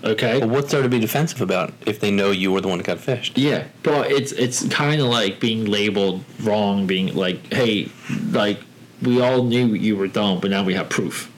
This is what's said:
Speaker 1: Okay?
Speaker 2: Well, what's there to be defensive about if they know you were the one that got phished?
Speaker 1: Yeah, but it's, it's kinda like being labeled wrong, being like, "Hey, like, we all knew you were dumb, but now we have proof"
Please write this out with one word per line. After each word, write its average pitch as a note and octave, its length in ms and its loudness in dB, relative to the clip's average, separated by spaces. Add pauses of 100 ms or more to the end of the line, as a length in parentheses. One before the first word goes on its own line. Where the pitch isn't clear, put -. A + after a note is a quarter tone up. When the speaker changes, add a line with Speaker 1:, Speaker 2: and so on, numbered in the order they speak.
Speaker 1:
Okay? A2+ 340 2
Speaker 2:
Well, A#2+ 120 2
what's C#3 220 0
there C#3+ 100 2
to B2+ 60 2
be B2 120 2
defensive C3+ 400 0
about F#2 320 -2 (140)
if G#2 140 -2
they G#2 120 0
know G2+ 180 2
you F#2+ 220 2
were F#2+ 80 2
the F#2+ 80 -2
one F2 100 0
that F#2+ 80 -6
got F2 120 -2
phished? - 360 -4
Speaker 1:
Yeah, B2+ 300 0 (180)
but C#3+ 280 2
it's, C#3 220 0
it's - 360 -2
kinda D3 360 0
like A2+ 360 0
being A2+ 260 0
labeled G2+ 560 0 (200)
wrong, G2+ 440 2
being F#2+ 280 0
like, F#2 380 -2
"Hey, A2 380 0 (400)
like, G#2 300 0 (420)
we B2 180 4
all B2+ 240 4
knew A#2+ 300 2
you G#2 220 0
were G2 100 0
dumb, G2 340 0
but G2 100 -2
now G2 140 0
we F#2+ 100 0
have F2 140 -4
proof" - 500 -4